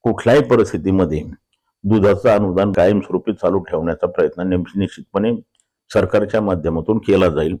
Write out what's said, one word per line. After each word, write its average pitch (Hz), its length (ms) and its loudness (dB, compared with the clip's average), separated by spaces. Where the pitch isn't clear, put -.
कुठल्याही 120 400 2
परिस्थितीमध्ये 95 800 0
दुधाचं 101 440 2
अनुदान 101 440 2
कायमस्वरूपी 92 600 0
चालू 92 260 -2
ठेवण्याचा 82 480 -4
प्रयत्न 87 420 -2
निम-, 90 300 -4
निश्चितपणे 101 520 -4
सरकारच्या 104 480 0
माध्यमातून 85 580 -2
केला 95 300 2
जाईल. 78 320 -2